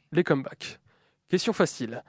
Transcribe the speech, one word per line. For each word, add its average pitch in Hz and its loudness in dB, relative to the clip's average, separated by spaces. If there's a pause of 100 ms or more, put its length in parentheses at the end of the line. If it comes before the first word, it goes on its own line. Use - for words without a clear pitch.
(120)
Les 170 4
comebacks. - -2 (500)
Question 190 2
facile. 120 0